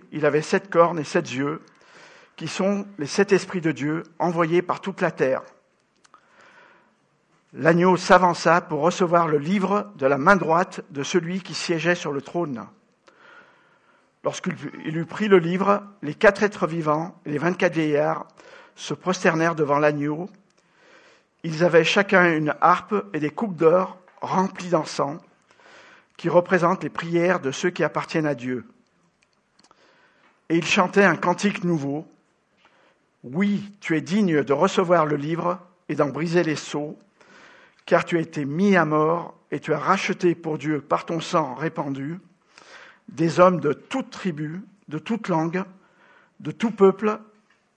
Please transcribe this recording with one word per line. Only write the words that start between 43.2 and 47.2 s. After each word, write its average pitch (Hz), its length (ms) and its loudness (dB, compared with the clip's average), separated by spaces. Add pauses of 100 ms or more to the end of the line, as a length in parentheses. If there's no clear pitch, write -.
hommes 180 200 6
de 147 140 -2
toute - 380 -8
tribu, 156 500 -8 (260)
de 156 120 -8
toute 220 300 -6
langue, 165 340 -2 (760)
de 151 120 -10
tout 226 180 -4
peuple, 208 500 2 (580)